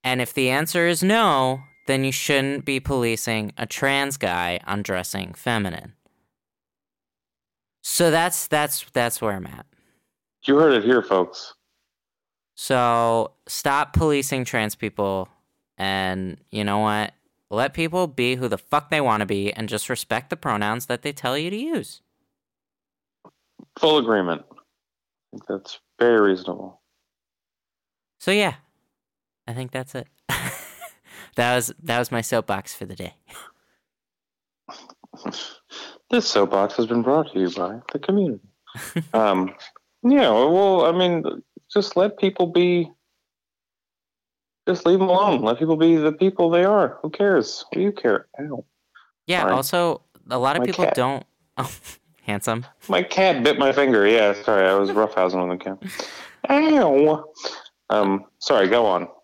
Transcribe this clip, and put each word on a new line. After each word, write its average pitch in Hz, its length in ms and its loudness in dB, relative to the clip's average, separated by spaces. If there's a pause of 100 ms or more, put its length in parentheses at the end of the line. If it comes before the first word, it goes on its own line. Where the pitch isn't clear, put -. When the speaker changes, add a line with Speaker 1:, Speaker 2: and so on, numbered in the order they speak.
Speaker 1:
And 127 160 -2
if 120 140 -6
the 131 160 0
answer 160 380 0
is 170 140 0
no, 151 600 2 (240)
then 135 180 0
you 135 80 -2
shouldn't 139 520 -2
be 135 160 -2
policing 113 760 -2
a 113 100 -8
trans 139 500 -2
guy 87 500 -4
on 101 160 -6
dressing 92 520 -8
feminine. 101 600 -6 (1900)
So - 280 0
that's, 165 380 0
that's, 147 440 -2
that's 120 280 -2
where 107 120 -2
I'm 95 140 -8
at. - 200 -18 (760)
Speaker 2:
You 139 120 4
heard 151 180 6
it 107 100 2
here, 120 180 4
folks. - 520 -2 (1000)
Speaker 1:
So 117 800 0 (140)
stop 147 460 -2
policing 139 520 0
trans 110 300 -4
people, 98 540 -4 (500)
and 95 580 -4 (140)
you 107 140 -6
know 101 140 -2
what? 107 340 -2 (380)
Let 127 240 -2
people 170 320 -2
be 127 300 -2
who 127 120 -4
the 101 100 -4
fuck - 320 -4
they 151 100 0
wanna 107 260 0
be, 101 260 -4
and 110 160 -8
just 107 200 -6
respect 123 420 -6
the - 60 -6
pronouns 107 500 -4
that 123 160 -6
they 147 100 -8
tell 131 260 -4
you 165 120 -6
to 202 60 -8
use. 262 460 -8 (1800)
Speaker 2:
Full 156 200 4
agreement. 98 520 0
I - 40 -20 (760)
think - 180 -20
that's - 320 -12 (180)
very 117 220 4
reasonable. 95 600 -2 (1400)
Speaker 1:
So 185 100 -4
yeah, 196 240 0 (920)
I 117 80 -10
think 127 180 -10
that's 131 220 -10
it. 123 120 -10 (220)
<laughs> - 100 -6 (1000)
That 123 180 2
was, 123 180 -2 (120)
that 120 140 -2
was 123 140 -4
my 117 80 -2
soapbox 107 540 -4
for - 100 -14
the 92 100 -16
day. 87 200 -14 (3000)
Speaker 2:
This 240 180 0
soapbox 98 480 0
has 117 100 0
been 117 140 0
brought 139 320 0
to 95 80 -2
you 90 100 0
by 95 300 -6 (120)
the 202 60 -8
community. 190 440 0 (320)
Speaker 1:
<laughs> - 400 -10
Speaker 2:
Um, 95 400 2 (480)
yeah, 247 280 4
well, 170 540 4
I 165 80 4
mean, 175 320 2 (480)
just - 240 0
let 202 220 2
people 190 300 0
be, 180 420 2 (1800)
just 180 160 -2
leave 185 160 4
'em 190 80 2
alone. 180 340 4
Let 117 160 0
people 160 180 2
be 165 200 6
the 156 160 2
people 185 380 2
they 175 140 4
are. 196 380 2
Who 156 60 -6
cares? 185 640 0
What - 80 -6
do 180 40 0
you 202 100 2
care? 110 340 -2 (140)
Ow. 139 240 -10 (600)
Speaker 1:
Yeah, 175 160 0
Speaker 2:
Sorry. 95 100 0
Speaker 1:
also, 165 500 0 (280)
a 123 80 -2
lot 135 180 2
of 131 40 0
Speaker 2:
My 123 60 0
Speaker 1:
people 127 180 -2
Speaker 2:
cat. - 100 2
Speaker 1:
don't, 127 300 -2 (160)
<laughs> - 160 -20
oh, 131 140 -6 (540)
handsome. 113 420 -4 (240)
Speaker 2:
My 180 120 2
cat 180 400 2
bit 143 160 4
my 135 140 2
finger. 131 340 4
Yeah, 107 360 6
sorry, 98 260 4
I 95 60 4
was 98 160 2
roughhousing 95 460 0
on 90 120 -2
the 90 100 -4
cat. 95 200 -10 (720)
Ow. 170 760 4 (640)
Um, 98 360 0 (140)
sorry, 104 300 2
go 117 160 4
on. 90 240 2 (160)